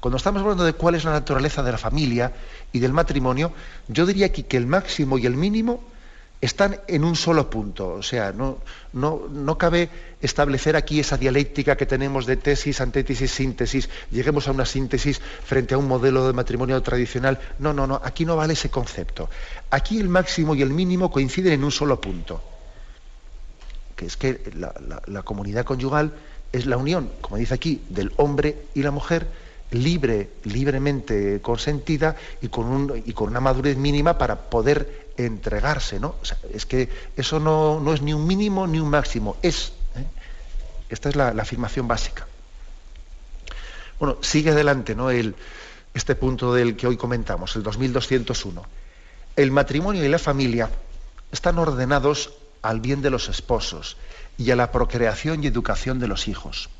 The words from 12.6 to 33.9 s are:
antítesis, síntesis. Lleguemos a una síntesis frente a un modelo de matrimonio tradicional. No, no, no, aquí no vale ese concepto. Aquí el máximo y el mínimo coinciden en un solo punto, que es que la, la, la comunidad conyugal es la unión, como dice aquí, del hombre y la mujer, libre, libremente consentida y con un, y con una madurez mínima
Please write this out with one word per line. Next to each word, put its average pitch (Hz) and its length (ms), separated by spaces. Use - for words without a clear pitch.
antítesis, 127 500
síntesis. 131 600
Lleguemos 139 380
a 135 40
una 135 120
síntesis 135 560
frente - 540
a - 20
un 139 100
modelo 131 400
de 131 60
matrimonio 123 500
tradicional. 131 560
No, 147 160
no, 139 120
no, 135 160
aquí - 220
no 165 120
vale 156 180
ese - 160
concepto. - 580
Aquí 214 300
el 196 80
máximo 175 460
y 139 80
el 135 80
mínimo 180 400
coinciden 147 420
en 139 120
un 143 80
solo 143 280
punto, 87 420
que 87 120
es 87 100
que 127 380
la, 87 180
la, 73 160
la 98 180
comunidad 101 440
conyugal 135 480
es 123 120
la 127 140
unión, 143 420
como - 160
dice 131 160
aquí, 143 380
del 98 260
hombre 147 560
y 139 100
la 143 100
mujer, 165 360
libre, 120 580
libremente 117 1000
consentida 147 760
y 123 80
con 113 180
un, 135 380
y 117 80
con 107 160
una 123 120
madurez 131 360
mínima 143 420